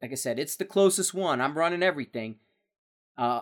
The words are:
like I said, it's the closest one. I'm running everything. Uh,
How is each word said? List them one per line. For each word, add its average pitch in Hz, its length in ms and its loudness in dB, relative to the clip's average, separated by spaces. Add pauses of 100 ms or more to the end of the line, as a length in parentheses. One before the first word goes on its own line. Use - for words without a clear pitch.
like 127 120 -10
I - 20 -8
said, 120 240 -4
it's - 160 -4
the 190 100 -4
closest 196 480 4
one. 175 280 0
I'm 143 180 -2
running 170 240 2
everything. 120 540 -2 (840)
Uh, 120 240 2